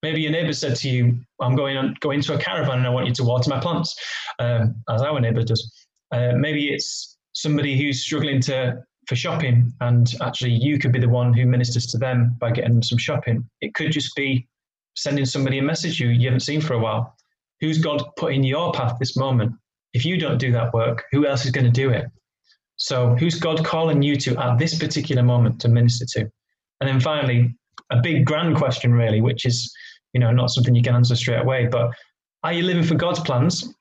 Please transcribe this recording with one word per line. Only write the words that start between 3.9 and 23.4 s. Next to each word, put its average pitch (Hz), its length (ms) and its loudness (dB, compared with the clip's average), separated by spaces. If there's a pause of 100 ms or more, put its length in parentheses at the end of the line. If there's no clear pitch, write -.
um, 117 360 0 (140)
as 117 140 0
our 147 180 -2
neighbor 113 220 0
does. - 440 -4 (260)
Uh, 123 220 0
maybe 143 380 0
it's - 460 -10 (160)
somebody 143 440 0
who's 143 240 -2
struggling 139 380 -2
to, 131 420 -2 (240)
for - 80 -2
shopping, 123 680 2
and 120 420 2
actually 123 300 -2
you 135 240 2
could 131 140 0
be 127 80 2
the 123 100 2
one 123 240 2
who 123 140 4
ministers 123 400 0
to 120 120 -6
them 120 420 0
by 117 100 -2
getting 120 220 0
them 117 100 4
some 120 160 0
shopping. 120 500 -2 (120)
It - 140 -8
could 156 180 -2
just - 240 -4
be 135 320 -2 (480)
sending 143 280 -2
somebody 135 340 -2
a 135 40 0
message 165 380 -2
you, 120 80 2
you 120 180 4
haven't 123 140 2
seen 151 200 -2
for 151 140 -2
a 117 60 0
while. 113 340 -2 (460)
Who's 160 180 0
God 147 240 0 (140)
put 151 180 -2
in 135 80 2
your 143 300 0
path 120 260 -2
this - 180 -4
moment? 123 360 0 (400)
If 120 120 0
you 175 140 0
don't 147 200 -2
do 127 120 0
that 117 240 0
work, 113 380 0
who 143 160 2
else 131 160 -2
is 127 80 -2
gonna 127 180 4
do 131 200 2
it? - 160 0 (680)
So 123 380 2
who's 165 240 2
God 160 260 0